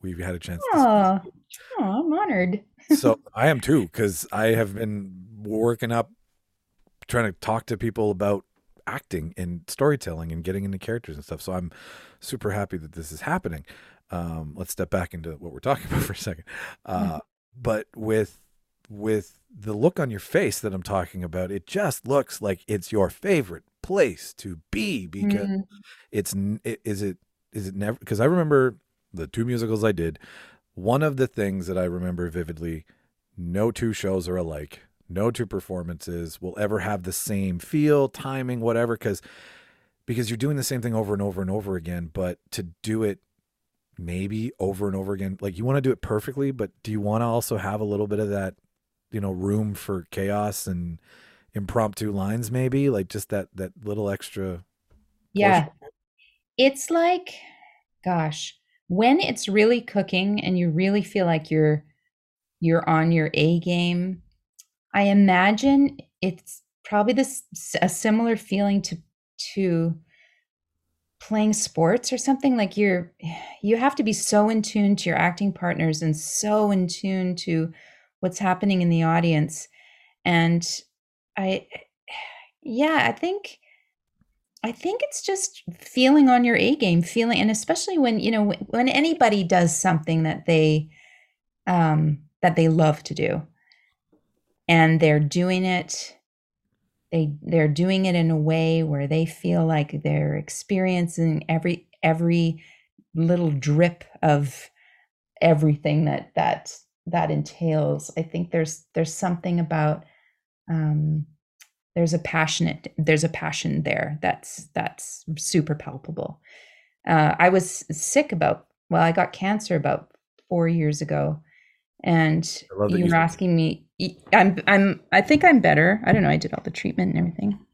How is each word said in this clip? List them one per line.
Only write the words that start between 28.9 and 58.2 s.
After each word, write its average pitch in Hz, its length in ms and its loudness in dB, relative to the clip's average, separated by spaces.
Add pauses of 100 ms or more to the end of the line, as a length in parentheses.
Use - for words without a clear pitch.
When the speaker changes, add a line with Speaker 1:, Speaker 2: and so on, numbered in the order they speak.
Speaker 1:
the 82 140 -8
two 117 180 -4
musicals 113 380 -2
I 110 80 4
did. 82 260 -4 (560)
One 120 300 0
of 143 140 -2
the 131 100 0
things 98 400 -4
that 92 100 -4
I 92 60 0
remember 90 460 -4
vividly, 82 560 -8 (520)
no 92 340 -2
two 113 220 -4
shows 95 340 -4
are 90 100 -4
alike. 78 440 -10 (320)
No 104 160 -2
two 117 160 -6
performances 87 960 -10
will 90 160 -10
ever 104 220 -2
have 98 240 -4
the 90 80 -8
same 95 480 -4
feel, 147 480 2
timing, 127 540 -8
whatever, 117 340 0
'cause, 104 260 -4 (840)
because 117 240 -4
you're 117 80 -4
doing 143 180 -2
the 135 80 -4
same 127 180 -4
thing 117 140 -4
over 107 160 -2
and 101 100 -2
over 98 200 -4
and 92 100 -4
over 101 240 -4
again, 85 380 -8
but 90 260 -4 (120)
to - 120 -8 (180)
do 110 220 -2
it 101 160 -2 (760)
maybe 101 600 -6
over 98 300 -2
and 95 80 -4
over 95 160 -6
again, 95 300 -6
like, 98 160 -8
you 110 80 -6
wanna 135 160 0
do 131 100 0
it - 80 -2
perfectly, 131 520 -4
but 110 200 -6 (100)
do 110 100 -8
you 107 100 -4
wanna 110 280 0
also 117 280 -2
have 101 240 -4
a - 20 -2
little 104 240 -2
bit 104 120 -2
of 107 100 -2
that, 98 260 -4 (560)
you 110 80 -6
know, 98 120 -4
room 101 420 -2
for 95 380 -8
chaos 101 540 -4
and 87 360 -6 (520)
impromptu 107 600 -4
lines, 107 360 -4
maybe? 131 400 0
Like, 98 200 -2
just - 180 -8
that, 98 260 -6
that 92 200 -10 (100)
little 104 260 -4
extra 95 540 -8 (720)
Speaker 2:
Yeah. 196 320 4
Speaker 1:
portion? - 240 -20 (680)
Speaker 2:
It's 269 320 2
like, 349 460 0 (720)
gosh, 160 520 -4 (300)